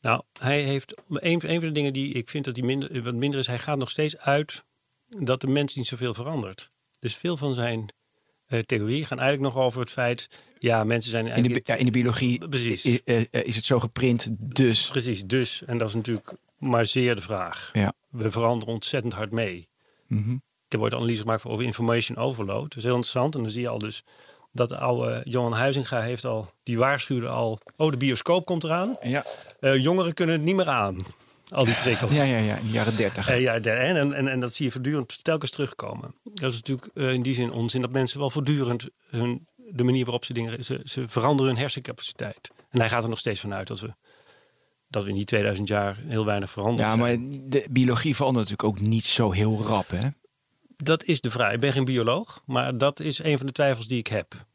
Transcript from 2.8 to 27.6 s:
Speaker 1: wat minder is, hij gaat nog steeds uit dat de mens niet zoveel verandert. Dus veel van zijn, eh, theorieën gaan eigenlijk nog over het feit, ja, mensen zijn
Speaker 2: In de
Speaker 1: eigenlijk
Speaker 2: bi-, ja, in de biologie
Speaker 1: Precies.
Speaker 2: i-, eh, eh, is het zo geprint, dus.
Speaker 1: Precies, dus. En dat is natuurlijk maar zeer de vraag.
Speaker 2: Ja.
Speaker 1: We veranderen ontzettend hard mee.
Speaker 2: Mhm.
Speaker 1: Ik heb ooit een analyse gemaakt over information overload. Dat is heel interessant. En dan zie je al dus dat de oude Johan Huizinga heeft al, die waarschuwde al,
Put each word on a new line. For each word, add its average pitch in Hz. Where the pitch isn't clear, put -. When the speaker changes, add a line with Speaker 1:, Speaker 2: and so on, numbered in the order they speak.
Speaker 1:
wat 120
minder 135
is, 117
hij 120
gaat 147
nog 127
steeds 151
uit 147
dat 131
de 135
mens 139
niet 127
zoveel 120
verandert. 120
Dus 117
veel 170
van 139
zijn, 117
eh, 117
theorieën 120
gaan 127
eigenlijk 135
nog 131
over 123
het 117
feit, 120
ja, 117
mensen 113
zijn 113
Speaker 2:
In 117
de 117
Speaker 1:
eigenlijk 120
Speaker 2:
bi-, -
ja, 113
in 127
de 123
biologie 123
Speaker 1:
Precies. 120
Speaker 2:
i-, 120
eh, 120
eh, 117
is 110
het 113
zo 123
geprint, 117
dus. 120
Speaker 1:
Precies, 117
dus. 117
En 120
dat 113
is 101
natuurlijk 113
maar 120
zeer 123
de 101
vraag. 92
Speaker 2:
Ja. 98
Speaker 1:
We 110
veranderen 113
ontzettend 117
hard 104
mee. 98
Speaker 2:
Mhm. 107
Speaker 1:
Ik -
heb 110
ooit 110
een 120
analyse 117
gemaakt 110
over 117
information 117
overload. 113
Dat -
is 113
heel 123
interessant. 123
En 139
dan 110
zie 113
je 120
al 113
dus 107
dat 123
de -
oude 123
Johan 120
Huizinga 127
heeft 120
al, 110
die 117
waarschuwde 127
al, 117